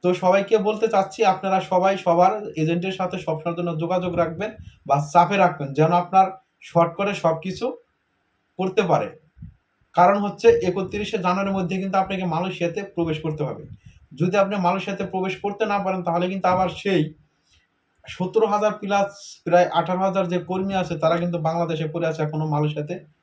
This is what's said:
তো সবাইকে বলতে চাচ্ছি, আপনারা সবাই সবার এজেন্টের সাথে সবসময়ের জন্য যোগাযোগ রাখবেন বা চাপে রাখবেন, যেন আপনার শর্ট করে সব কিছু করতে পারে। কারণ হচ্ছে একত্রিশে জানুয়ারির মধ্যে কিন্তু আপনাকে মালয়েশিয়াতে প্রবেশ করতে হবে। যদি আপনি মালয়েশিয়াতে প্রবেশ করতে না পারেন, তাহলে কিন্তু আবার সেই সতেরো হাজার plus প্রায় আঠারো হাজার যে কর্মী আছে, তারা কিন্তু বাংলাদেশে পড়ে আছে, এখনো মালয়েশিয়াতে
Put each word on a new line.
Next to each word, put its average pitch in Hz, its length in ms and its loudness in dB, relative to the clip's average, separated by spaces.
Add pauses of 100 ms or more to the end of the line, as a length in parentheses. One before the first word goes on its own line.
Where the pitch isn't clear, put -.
তো 180 100 2
সবাইকে 196 440 2
বলতে 208 300 0
চাচ্ছি, 196 360 0
আপনারা 190 380 2
সবাই 185 360 2
সবার 180 360 4 (220)
এজেন্টের 170 440 -2
সাথে 185 180 -4
সবসময়ের 165 420 -6
জন্য 175 180 -4
যোগাযোগ 175 380 -2
রাখবেন 170 360 -2 (340)
বা 139 100 2 (160)
চাপে 175 260 4
রাখবেন, 175 360 2
যেন 156 200 4
আপনার 185 320 4 (360)
শর্ট 170 340 2
করে 202 180 -2
সব 165 300 0
কিছু 190 220 -6 (920)
করতে 190 240 0
পারে। 123 260 2 (880)
কারণ 202 300 6
হচ্ছে 202 220 2 (200)
একত্রিশে 202 500 -4
জানুয়ারির 190 400 0
মধ্যে 185 240 -2
কিন্তু 190 160 -2
আপনাকে 190 280 -2
মালয়েশিয়াতে 170 540 -2 (160)
প্রবেশ 160 240 -2
করতে 151 240 -4
হবে। 104 200 -8 (500)
যদি 180 240 0
আপনি 196 180 2 (100)
মালয়েশিয়াতে 185 400 -2
প্রবেশ 185 280 -4 (100)
করতে 202 220 -4
না 202 140 -2
পারেন, 190 240 -2
তাহলে 175 260 -2
কিন্তু 185 180 -2
আবার 185 220 2
সেই 175 340 0 (1000)
সতেরো 220 420 0
হাজার 208 320 0
plus 196 300 0 (340)
প্রায় 175 300 6
আঠারো 180 340 0
হাজার 190 200 0
যে 180 100 -2 (120)
কর্মী 190 240 -4
আছে, 185 260 -2
তারা 165 180 2
কিন্তু 175 220 -2
বাংলাদেশে 160 480 -2
পড়ে 165 200 -2
আছে, 160 160 -4
এখনো 151 240 -4
মালয়েশিয়াতে 151 480 -2 (260)